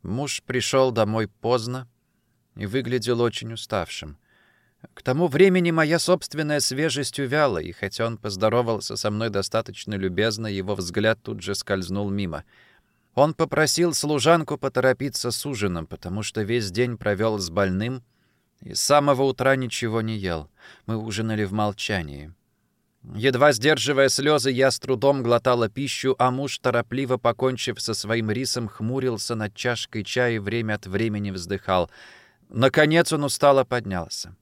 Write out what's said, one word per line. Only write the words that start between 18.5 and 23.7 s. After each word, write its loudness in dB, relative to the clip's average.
и -14
с -4
самого 4
утра 2
ничего -2
не -4
ел. -4
Мы -4
ужинали -2
в -4
молчании. -4
Едва 4
сдерживая 4